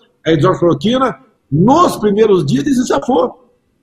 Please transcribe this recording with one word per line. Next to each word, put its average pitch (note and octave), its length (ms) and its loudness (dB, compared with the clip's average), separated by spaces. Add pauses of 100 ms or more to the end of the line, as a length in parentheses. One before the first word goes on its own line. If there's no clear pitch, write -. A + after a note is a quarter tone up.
(260)
a D#3 60 0
hidroxicloroquina, F3 840 0 (320)
nos A3 460 2
primeiros G3+ 500 0
dias B3+ 220 -2
e C#4+ 60 0
se B3 140 -2
safou. - 640 -4 (340)